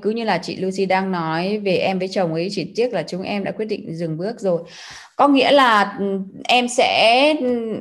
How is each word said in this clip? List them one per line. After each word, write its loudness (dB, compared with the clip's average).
cứ -2
như -4
là 0
chị -8
Lucy -2
đang 0
nói -2
về 0
em 0
với -4
chồng -2
ấy, -4
chỉ -6
tiếc 0
là -4
chúng -8
em -6
đã -4
quyết -8
định -8
dừng -6
bước -8
rồi." 0
Có 6
nghĩa 4
là, 4
ừ, -2
em 2
sẽ, 4
ừ, -2